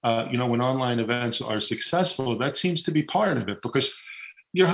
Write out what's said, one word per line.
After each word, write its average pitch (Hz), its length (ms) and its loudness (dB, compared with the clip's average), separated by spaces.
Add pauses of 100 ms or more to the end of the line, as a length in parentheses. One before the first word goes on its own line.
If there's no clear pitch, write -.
uh, 113 260 0
you 120 80 0
know, 123 80 2
when 120 140 2
online 127 400 2
events 117 400 0
are 110 200 -2
successful, 131 760 0
that 139 180 -2
seems 175 280 0
to 165 80 0
be 151 100 4
part 180 340 0
of 101 120 -2
it, 101 140 -6
because - 300 0 (600)
you're 180 220 4